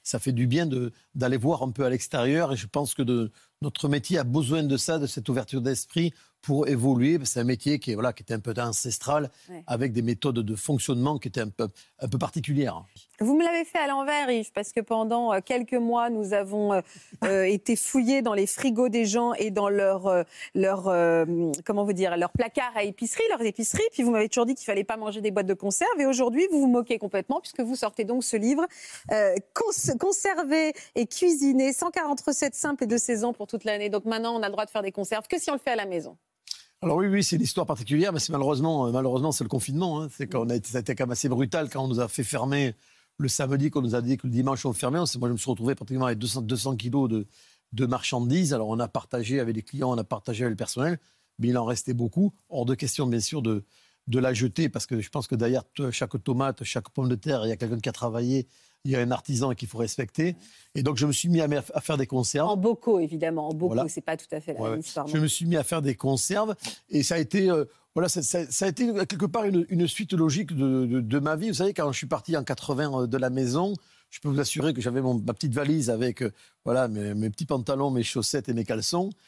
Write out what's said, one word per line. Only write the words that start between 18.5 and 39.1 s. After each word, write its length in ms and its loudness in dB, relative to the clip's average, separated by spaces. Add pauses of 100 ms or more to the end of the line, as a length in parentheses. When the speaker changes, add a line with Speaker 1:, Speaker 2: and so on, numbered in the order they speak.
Speaker 2:
des 160 2
gens 260 2
et 180 -2
dans 200 2
leur, 360 2
euh, 160 4 (320)
leur, 340 2
euh, 360 4 (400)
comment 220 0
vous 80 0
dire, 240 0
leur 140 0
placard 420 -2
à 100 0
épicerie, 460 -4
leurs 120 0
épiceries. 500 0
Puis 100 -2
vous 80 4
m'avez 180 2
toujours 160 2
dit 100 0
qu'il 120 -8
fallait 180 0
pas 140 -4
manger 240 -6
des 80 0
boîtes 160 0
de 80 0
conserve. 440 0
Et 80 2
aujourd'hui, 440 2
vous 100 4
vous 100 6
moquez 280 2
complètement 420 -2
puisque 200 -8
vous 160 -2
sortez 280 -2
donc 180 0
ce 140 -2
livre, 300 2 (460)
euh, 220 4 (200)
cons-, 440 0
conserver 760 0 (200)
et 120 2
cuisiner 640 4
cent 180 -2
quarante 300 -2
recettes 360 0
simples 280 -2
et 20 0
de 120 2
saison 340 0
pour 140 -8
toute 180 -6
l'année. 240 -2
Donc 160 -2
maintenant, 340 -2
on 40 0
a 60 -2
le 40 -4
droit 140 -2
de 40 -20
faire 120 -2
des 100 -4
conserves 360 -4
que 120 0
si 100 -2
on 40 0
le 60 -4
fait 100 -2
à 60 2
la 100 -2
maison. 320 -6 (640)
Speaker 1:
Alors 160 2
oui, 80 2
oui, 180 4
c'est 120 2
une 60 2
histoire 240 0
particulière, 460 0
mais 60 -2
c'est 140 -2
malheureusement, 540 2
euh, 60 0
malheureusement, 400 2